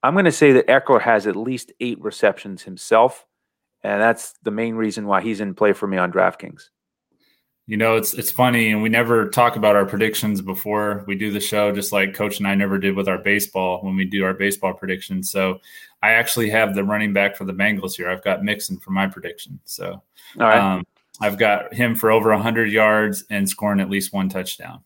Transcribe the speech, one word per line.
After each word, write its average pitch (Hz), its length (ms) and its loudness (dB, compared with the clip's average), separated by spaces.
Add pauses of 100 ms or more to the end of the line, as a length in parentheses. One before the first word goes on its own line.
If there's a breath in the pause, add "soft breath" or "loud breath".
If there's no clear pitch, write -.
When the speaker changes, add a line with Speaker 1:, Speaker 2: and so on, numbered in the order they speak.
Speaker 1:
I'm 139 120 2
gonna 185 180 4
say 143 200 6
that 127 140 6
Eckler 131 340 4
has 107 260 2
at 95 100 0
least 120 420 -6
eight 120 220 -6
receptions 101 640 -2
himself, 110 640 0 (580)
and 104 160 0
that's 113 420 0
the 110 80 -4
main 113 240 -4
reason 110 320 -4
why 98 140 2
he's 104 200 -4
in 98 140 -6
play 107 180 4
for 101 140 -2
me 95 120 -2
on 90 120 0
DraftKings. - 600 -2 (960)
Speaker 2:
You 107 100 -6
know, 113 200 2
it's, - 180 -2
it's - 160 -6
funny, 120 400 2
and 107 120 0
we 110 60 0
never 113 400 2
talk 120 280 2
about 107 200 4
our 98 80 4
predictions 107 560 -2
before 101 680 -4
we 101 100 -4
do 107 140 -4
the 101 80 -4
show, 104 320 0
just 98 220 -4
like 98 220 0
Coach 104 240 -4
and 98 100 -2
I 98 60 0
never 98 240 0
did 95 180 0
with 98 120 -2
our 92 100 -2
baseball 95 640 -2
when 95 120 -4
we 95 120 0
do 95 180 -2
our 95 80 0
baseball 98 400 -2
predictions. 92 580 -6
So 95 300 -2 (420 loud breath)
I 107 100 4
actually 113 360 2
have 107 260 2
the 98 80 -2
running 104 300 -2
back 101 240 0
for 98 80 -10
the 95 80 -8
Bengals 95 420 -2
here. 87 140 -8
I've 92 160 -6
got 95 180 0
Mixon 101 360 -4
for - 140 -10
my 95 140 0
prediction. - 600 -12
So, 92 360 -12 (380 loud breath)
Speaker 1:
All 117 60 2
right. 110 100 6
Speaker 2:
um, 95 300 0 (340)
I've 104 160 -2
got 104 380 0
him 117 200 0
for 113 160 2
over 110 200 4
a 104 100 4
hundred 113 300 0
yards 107 580 2
and 101 180 -2
scoring 101 340 -2
at 95 100 -2
least 98 240 -4
one 95 160 -2
touchdown. 90 560 -10